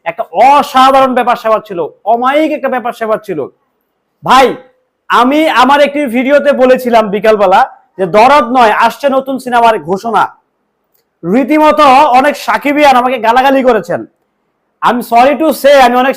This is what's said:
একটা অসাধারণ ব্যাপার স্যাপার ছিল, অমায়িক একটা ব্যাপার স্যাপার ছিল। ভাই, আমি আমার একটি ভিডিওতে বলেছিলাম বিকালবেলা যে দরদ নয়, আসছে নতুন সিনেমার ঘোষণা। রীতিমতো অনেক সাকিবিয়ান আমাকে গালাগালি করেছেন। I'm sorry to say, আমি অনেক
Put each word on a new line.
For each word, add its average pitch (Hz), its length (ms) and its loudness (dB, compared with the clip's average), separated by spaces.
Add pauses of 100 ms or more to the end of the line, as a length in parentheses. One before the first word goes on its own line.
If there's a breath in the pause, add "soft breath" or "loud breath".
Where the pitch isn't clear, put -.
(100)
একটা - 140 -10 (240)
অসাধারণ 262 720 2
ব্যাপার 240 240 -2
স্যাপার 220 260 -2
ছিল, 175 120 -8 (320)
অমায়িক 269 440 0
একটা 262 180 -8
ব্যাপার 220 240 -6
স্যাপার 220 280 -4
ছিল। 175 120 -8 (880)
ভাই, 254 180 4 (760)
আমি 277 200 0 (220)
আমার 285 240 2
একটি 285 140 -6 (140)
ভিডিওতে 277 360 0 (120)
বলেছিলাম 254 420 2 (100)
বিকালবেলা 208 460 2 (380)
যে 190 80 -2 (100)
দরদ 262 300 4 (100)
নয়, 220 180 2 (120)
আসছে 233 200 -6 (100)
নতুন 269 280 -4
সিনেমার 233 300 2 (140)
ঘোষণা। 196 340 -4 (1120)
রীতিমতো 302 540 2 (320)
অনেক 277 160 0 (120)
সাকিবিয়ান 277 540 0
আমাকে 254 160 -4 (100)
গালাগালি 262 420 2
করেছেন। 180 320 -2 (840)
I'm 233 140 0 (100)
sorry 254 320 2
to 320 60 0 (140)
say, 285 140 4 (100)
আমি 247 160 0
অনেক 262 140 -2